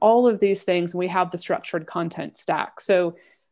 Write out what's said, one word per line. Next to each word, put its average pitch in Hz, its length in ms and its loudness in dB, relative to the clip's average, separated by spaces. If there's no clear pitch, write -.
all 233 260 6
of 214 120 0
these 196 220 2
things, 175 320 -2
we 180 140 -2
have 180 220 -2
the 175 80 -8
structured - 480 -6
content 165 500 -8
stack. - 440 -6
So, 180 360 0